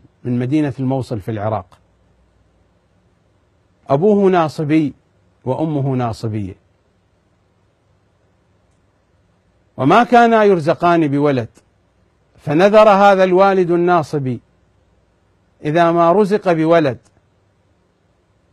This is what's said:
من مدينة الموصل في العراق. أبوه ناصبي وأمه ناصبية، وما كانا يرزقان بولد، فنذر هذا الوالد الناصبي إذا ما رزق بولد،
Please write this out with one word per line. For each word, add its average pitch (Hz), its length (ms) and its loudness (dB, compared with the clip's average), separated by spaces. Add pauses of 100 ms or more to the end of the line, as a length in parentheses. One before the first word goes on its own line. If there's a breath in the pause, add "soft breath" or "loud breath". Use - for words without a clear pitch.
(240)
من 123 160 -4
مدينة 139 400 -2
الموصل 127 400 -6
في 117 120 -12
العراق. 107 460 -8 (2000)
أبوه 190 420 2
ناصبي 156 640 -2 (520)
وأمه 139 440 -4
ناصبية، 110 640 -6 (3250)
وما 165 260 2
كانا 233 400 2
يرزقان 170 640 0
بولد، 139 420 -2 (880)
فنذر 202 520 4
هذا 196 340 4
الوالد 190 480 2
الناصبي 160 680 -2 (1200)
إذا 170 280 0
ما 170 200 2
رزق 202 400 0
بولد، 160 460 0 (1600)